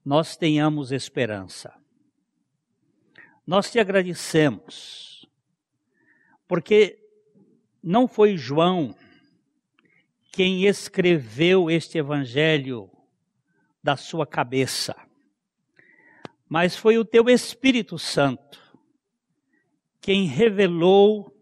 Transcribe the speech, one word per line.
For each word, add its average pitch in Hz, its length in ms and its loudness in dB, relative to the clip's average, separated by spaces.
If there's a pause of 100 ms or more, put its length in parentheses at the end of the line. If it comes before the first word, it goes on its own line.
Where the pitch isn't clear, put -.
nós 147 320 -2
tenhamos 151 560 -2
esperança. 107 840 -8 (1700)
Nós 185 280 -2
te 233 80 0
agradecemos 175 1400 -4 (1300)
porque 180 520 2 (840)
não 220 240 2
foi 208 300 2
João 147 580 -2 (1400)
quem 185 340 0
escreveu 175 1040 0
este 165 280 -2
evangelho 139 920 -2 (920)
da 143 140 0
sua 160 300 -6
cabeça, 131 680 -4 (1500)
mas 170 280 -2
foi 226 220 2
o 226 60 0
teu 226 260 4
Espírito 240 680 0
Santo - 640 -4 (1400)
quem 196 260 -2
revelou 196 1160 2